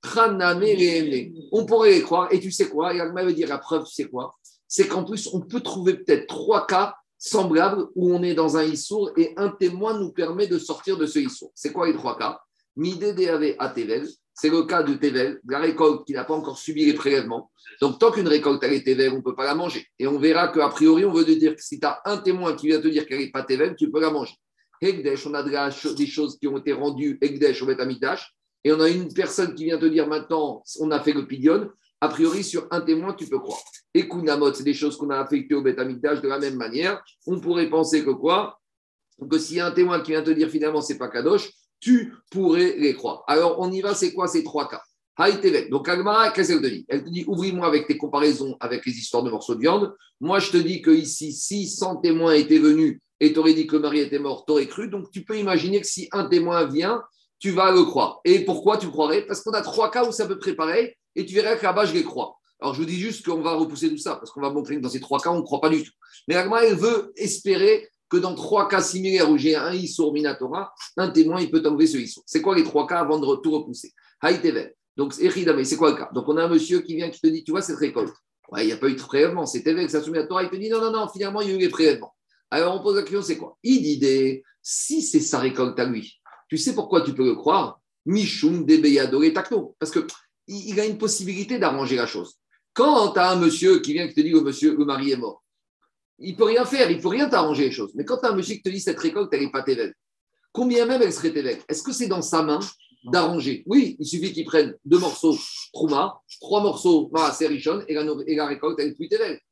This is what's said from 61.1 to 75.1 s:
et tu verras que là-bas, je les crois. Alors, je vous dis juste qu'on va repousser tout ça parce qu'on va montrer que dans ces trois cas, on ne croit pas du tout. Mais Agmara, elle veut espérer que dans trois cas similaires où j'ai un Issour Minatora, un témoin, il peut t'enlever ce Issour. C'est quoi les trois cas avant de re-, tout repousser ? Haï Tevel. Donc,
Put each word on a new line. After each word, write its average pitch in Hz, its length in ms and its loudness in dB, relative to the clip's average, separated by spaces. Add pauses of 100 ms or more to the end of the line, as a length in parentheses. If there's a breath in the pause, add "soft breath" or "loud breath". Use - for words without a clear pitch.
et - 100 -4
tu 180 80 -14
verras 214 220 2
que 202 80 -6
là-bas, 202 200 2
je 165 100 -2
les 170 100 0
crois. - 320 -8 (240)
Alors, 135 140 -4
je 139 60 -6
vous 165 60 -2
dis 175 120 -6
juste 214 280 -6
qu'on 165 160 -2
va 165 120 -2
repousser 156 360 -2
tout 151 80 -6
ça 151 180 -6
parce - 140 -18
qu'on 143 100 -14
va 139 100 -2
montrer 147 260 -6
que 147 40 -6
dans 123 80 -6
ces 131 120 -6
trois 139 180 -4
cas, 165 120 0
on 175 80 0
ne 156 40 -2
croit 139 180 -4
pas 156 80 4
du 156 140 2
tout. - 80 -12 (380 soft breath)
Mais 165 80 2
Agmara, 208 280 2
elle 208 120 6
veut 208 400 0
espérer 202 720 2 (200)
que 175 100 0
dans 185 160 -2
trois 196 340 0
cas 196 120 2
similaires 185 500 2
où 151 80 6
j'ai 151 180 2
un 151 160 -2
Issour 170 400 -2
Minatora, 151 600 -4 (240 loud breath)
un 185 120 0
témoin, 160 320 4
il 160 100 -2
peut 160 120 2
t'enlever 151 240 2
ce 151 100 0
Issour. 117 300 -8
C'est 160 160 -2
quoi 190 120 0
les 170 80 4
trois 147 240 0
cas 175 140 -2
avant 151 180 0
de 143 80 -2
re-, 131 160 0
tout 160 80 0
repousser ? 151 420 -6 (280 soft breath)
Haï 170 200 2
Tevel. 156 340 -2 (220)
Donc, 139 220 -4